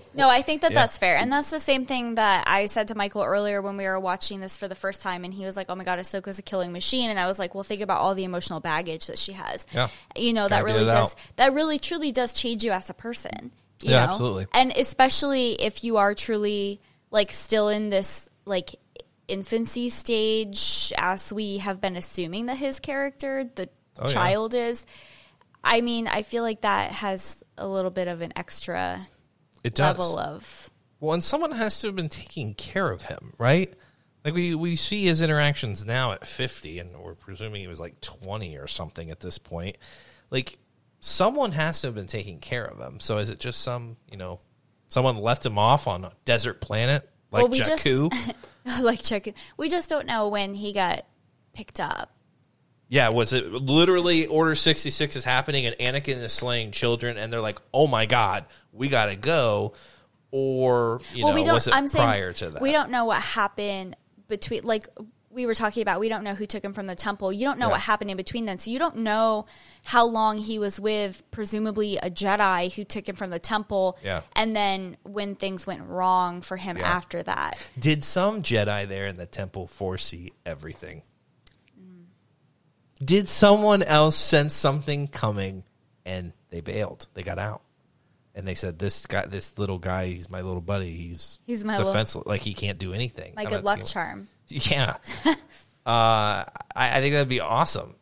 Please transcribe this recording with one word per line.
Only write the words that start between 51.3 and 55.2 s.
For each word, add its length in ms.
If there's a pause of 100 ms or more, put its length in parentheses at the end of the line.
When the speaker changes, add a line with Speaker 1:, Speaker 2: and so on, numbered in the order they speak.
Speaker 1:
picked 260
up. 300 (800)
Speaker 2:
Yeah, 200
was 240
it 180
literally 760
Order 260
sixty-six 640
is 80